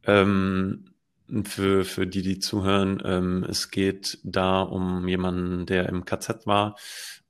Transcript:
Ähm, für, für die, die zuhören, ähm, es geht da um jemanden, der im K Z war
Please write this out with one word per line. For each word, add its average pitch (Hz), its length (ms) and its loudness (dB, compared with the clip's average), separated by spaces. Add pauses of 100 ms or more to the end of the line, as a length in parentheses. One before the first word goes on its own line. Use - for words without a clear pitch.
Ähm, 95 840 2 (540)
für, 98 400 2
für 95 220 -2
die, 92 160 -4
die 92 160 -2
zuhören, 95 640 0
ähm, 92 440 0
es - 220 -4
geht - 540 -2
da 95 380 2
um 92 460 -2
jemanden, 90 580 -2
der 90 220 0
im 90 160 -4
K - 160 -4
Z - 260 -8
war 104 300 0 (540)